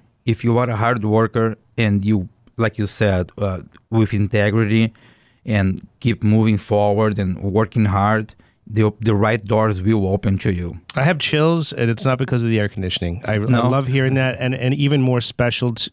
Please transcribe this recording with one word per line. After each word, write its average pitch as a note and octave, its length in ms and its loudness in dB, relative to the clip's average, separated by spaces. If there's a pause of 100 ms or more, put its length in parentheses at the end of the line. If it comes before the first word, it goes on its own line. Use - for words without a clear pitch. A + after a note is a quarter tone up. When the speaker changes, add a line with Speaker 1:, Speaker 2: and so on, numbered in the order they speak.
(260)
Speaker 1:
If A2+ 180 -2
you A#2 140 2
are B2 120 0
a A#2 60 -4
hard A#2 280 0
worker A2+ 520 2 (220)
and G2+ 280 2
you, G#2 240 0 (280)
like A2+ 200 -2
you G#2 80 -2
said, F#2+ 520 0
uh, F#2+ 240 -4 (280)
with A2+ 240 2
integrity G#2+ 800 0 (520)
and G2 360 0 (180)
keep A#2 240 -2
moving A2 340 4
forward G#2 600 0
and F#2 240 -4
working G#2 440 0
hard, G#2 500 0 (340)
the, G#2+ 300 2
the G#2+ 160 0
right G#2+ 280 0
doors G#2+ 380 0
will G2+ 260 2
open G2 320 0
to G#2 140 -2
you. F2 260 -6 (160)
Speaker 2:
I C3 80 0
have D#3+ 160 2
chills, D#3 520 0
and A#2 180 0
it's A#2 140 -2
not C3 140 0
because B2 260 -2
of A#2 60 0
the A2+ 100 2
air G#2 80 0
conditioning. F2+ 580 -6
I, G#2+ 100 -2
I - 20 0
Speaker 1:
No? A#2+ 320 2
Speaker 2:
love C3 180 0
hearing C3 280 0
that, C3 240 0
and, B2+ 140 -2
and B2+ 220 -2
even C#3+ 260 2
more B2+ 200 2
special A#2+ 520 -2
t-, - 200 -6